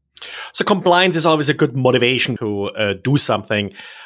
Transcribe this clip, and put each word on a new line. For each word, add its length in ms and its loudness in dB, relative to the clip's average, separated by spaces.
So 120 -4
compliance 520 2
is 100 0
always 220 2
a 60 0
good 220 0
motivation 640 2
to, 320 -4
uh, 240 -2
do 140 2
something, 540 -2